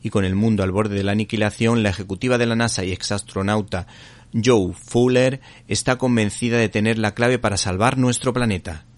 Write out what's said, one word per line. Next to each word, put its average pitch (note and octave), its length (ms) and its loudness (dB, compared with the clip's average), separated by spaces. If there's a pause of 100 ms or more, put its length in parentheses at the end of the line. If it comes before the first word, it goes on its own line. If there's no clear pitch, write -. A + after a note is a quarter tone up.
y A2+ 60 -6
con G2+ 160 0
el F#2 100 0
mundo G#2+ 280 2
al F#2 80 0
borde G2+ 240 0
de G2 80 0
la G2 100 0
aniquilación, A2 720 0
la G#2 60 2
ejecutiva G#2 480 -2
de A#2+ 80 2
la A#2 100 0
nasa A2+ 300 -2
y F#2 60 -4
exastronauta G2+ 960 -4 (460)
Joe G#2+ 400 2
Fuller B2+ 680 2 (260)
está - 300 -2
convencida A#2 600 0
de A2 120 2
tener A2 300 0
la G#2+ 160 -2
clave A#2+ 240 2
para G#2 180 -2
salvar G#2 400 0
nuestro B2 360 0
planeta. F#2+ 520 -4 (120)